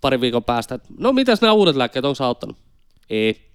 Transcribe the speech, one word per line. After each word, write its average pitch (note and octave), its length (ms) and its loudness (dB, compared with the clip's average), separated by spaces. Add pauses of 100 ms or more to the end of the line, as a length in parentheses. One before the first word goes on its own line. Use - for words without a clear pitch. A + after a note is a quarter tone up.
parin C3 200 0
viikon A#2+ 240 -2
päästä, A#2+ 300 -4
että - 140 -14 (100)
"No A3 140 0
mitäs B3+ 280 2
nää A3 120 4
uudet F#3+ 240 4
lääkkeet, D3 280 -2
onks C#3 160 -2
auttanut?" B2 360 -4 (540)
"Ei." A2 440 -2